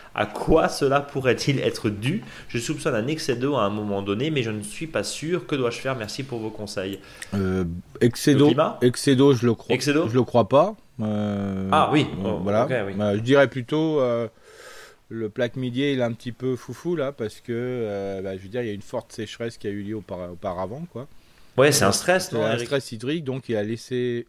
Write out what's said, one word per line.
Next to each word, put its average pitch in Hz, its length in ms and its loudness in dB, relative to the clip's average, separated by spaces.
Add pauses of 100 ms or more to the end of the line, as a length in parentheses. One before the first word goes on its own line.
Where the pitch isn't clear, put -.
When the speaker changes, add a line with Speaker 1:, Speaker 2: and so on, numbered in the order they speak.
(140)
Speaker 1:
à 104 120 0
quoi - 420 4
cela 139 320 2
pourrait-il 131 600 0
être 110 300 0
dû ? 123 340 -4 (240)
Je 120 100 -4
soupçonne 143 380 -4
un 107 100 -2
excès 147 300 -2
d'eau 135 180 0
à 120 100 2
un 98 60 2
moment 104 320 -2
donné, 107 280 0
mais 139 120 0
je 113 80 -4
ne 107 120 -6
suis 160 260 -10
pas 104 160 -2
sûr. 170 420 -4
Que 156 80 -4
dois-je 120 240 -2
faire ? 131 160 -4
Merci 110 300 -8
pour 123 160 -8
vos 110 100 -6
conseils. » 95 480 -6 (360)
Speaker 2:
Euh, 92 300 0 (360)
excès 123 340 4
d'eau, 143 120 8
Speaker 1:
Le 127 60 6
climat ? 156 300 2
Speaker 2:
excès 127 320 4
d'eau, 139 200 8
je 117 120 2
le 113 80 4
crois, - 200 -2
Speaker 1:
Excès 135 180 2
d'eau ? 143 160 2
Speaker 2:
je 113 60 -2
le 127 100 6
crois 113 240 4
pas. 170 260 4 (260)
Euh, 202 720 -2
Speaker 1:
Ah 151 220 4
oui. 151 140 4 (180)
Speaker 2:
euh, 110 60 -2
Speaker 1:
Oh, 104 120 -2
Speaker 2:
voilà. 104 220 2
Speaker 1:
ok, 131 80 -2 (140)
oui. 98 100 -6
Speaker 2:
Bah, 104 180 2
je 107 60 0
dirais 135 260 6
plutôt, 151 540 -2
euh, 117 260 0 (840)
le 110 180 -6
plaque 120 280 -2
minier, 131 360 -2
il 131 80 0
est 120 40 2
un 117 80 0
petit 117 200 -8
peu 127 240 -4
foufou 165 400 -6
là, 139 160 -4
parce 110 280 -8
que, - 120 -8
euh, 104 680 -4
bah, 95 140 -6
je 92 60 -12
veux 98 60 -16
dire, 123 140 -6
il 117 60 -4
y - 20 -4
a 101 40 -6
une 98 80 -10
forte - 300 -10
sécheresse 113 460 -8
qui - 100 -12
a - 20 -2
eu 101 120 -6
lieu 104 140 -6
aupa-, 90 360 -10
auparavant, 95 500 -6 (100)
quoi. 117 140 -12 (520)
Speaker 1:
Ouais, 143 120 8
c'est 139 140 4
un 98 40 6
Speaker 2:
Donc, 101 60 4
Speaker 1:
stress, 185 360 2
Speaker 2:
c'est 120 60 -4
Speaker 1:
non, 110 100 2
Speaker 2:
un 110 80 2
Speaker 1:
Eric ? 120 120 -2
Speaker 2:
stress 135 260 -4
hydrique, 139 320 -6
donc 131 260 -6
il 110 60 0
a 104 60 0
laissé, 120 680 -4